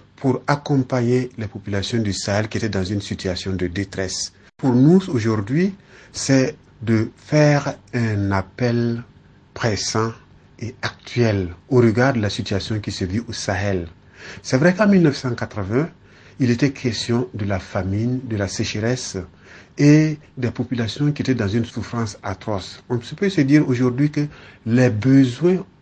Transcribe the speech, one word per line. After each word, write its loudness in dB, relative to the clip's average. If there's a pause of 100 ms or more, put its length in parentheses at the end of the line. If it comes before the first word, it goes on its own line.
(160)
pour -2
accompagner 0
les -6
populations -4
du -2
Sahel -2
qui -6
étaient -2
dans -2
une -4
situation -6
de -2
détresse. -6 (240)
Pour 0
nous, 8
aujourd'hui, -2 (360)
c'est 2 (260)
de 0
faire 2 (180)
un 0
appel -2 (500)
pressant -2 (480)
et -10
actuel -2 (200)
au 4
regard 4
de 0
la -2
situation -4
qui -8
se -4
vit -4
au -12
Sahel. -4 (540)
C'est 0
vrai 4
qu'en 2
mille 6
neuf 4
cent -4
quatre-vingts, -4 (500)
il 2
était 2
question -2
de -6
la -2
famine, -4
de -4
la -2
sécheresse -4 (600)
et 6 (200)
des -2
populations -2
qui -4
étaient 0
dans 0
une 0
souffrance -8
atroce. -8
On -2
peut -4
se 0
dire 6
aujourd'hui 0
que -2 (400)
les 4
besoins 2 (180)